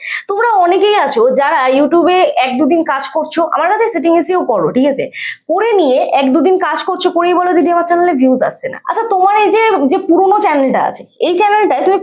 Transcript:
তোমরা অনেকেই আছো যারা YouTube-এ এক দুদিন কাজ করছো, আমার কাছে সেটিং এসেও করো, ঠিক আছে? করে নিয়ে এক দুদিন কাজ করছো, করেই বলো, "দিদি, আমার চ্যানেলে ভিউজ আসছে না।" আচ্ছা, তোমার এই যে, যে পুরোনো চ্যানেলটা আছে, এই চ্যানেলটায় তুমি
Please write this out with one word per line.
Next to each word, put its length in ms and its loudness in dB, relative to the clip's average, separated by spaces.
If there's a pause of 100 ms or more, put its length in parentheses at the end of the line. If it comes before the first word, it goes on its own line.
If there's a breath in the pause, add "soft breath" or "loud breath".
(280 loud breath)
তোমরা 280 -2
অনেকেই 380 2
আছো 360 0
যারা 380 0
YouTube-এ 480 2 (200)
এক 220 -2
দুদিন 240 0
কাজ 260 -4
করছো, 360 -4
আমার 240 -2
কাছে 200 0
সেটিং 300 0
এসেও 260 -2
করো, 280 -2
ঠিক 140 0
আছে? 240 -4 (380 loud breath)
করে 240 0
নিয়ে 300 2
এক 300 0
দুদিন 260 2
কাজ 240 -2
করছো, 280 -2
করেই 240 0
বলো, 180 0
"দিদি, 180 2
আমার 140 0
চ্যানেলে 280 0
ভিউজ 300 2
আসছে 260 -4
না।" 100 -12 (100)
আচ্ছা, 220 -2
তোমার 260 2
এই 140 2
যে, 200 2 (160)
যে 120 0
পুরোনো 420 2
চ্যানেলটা 400 0
আছে, 240 -4 (160)
এই 140 0
চ্যানেলটায় 500 2
তুমি 180 2